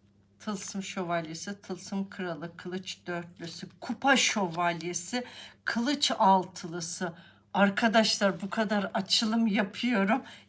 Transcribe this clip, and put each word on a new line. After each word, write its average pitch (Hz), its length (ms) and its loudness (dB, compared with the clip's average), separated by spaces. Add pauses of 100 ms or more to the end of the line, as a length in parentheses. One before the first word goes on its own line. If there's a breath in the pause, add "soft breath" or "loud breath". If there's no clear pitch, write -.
(400)
Tılsım 196 440 -8
şövalyesi, 170 760 -4
tılsım 196 480 -6
kralı, 170 480 -8
kılıç 185 400 -8 (100)
dörtlüsü, 170 600 -8 (120)
kupa 262 380 2
şövalyesi, 175 1080 -2 (420 loud breath)
kılıç 277 540 0
altılısı. 180 920 2 (400 loud breath)
Arkadaşlar 202 880 4
bu 196 80 -6
kadar 208 440 0
açılım 226 540 2
yapıyorum. 226 760 2 (260 loud breath)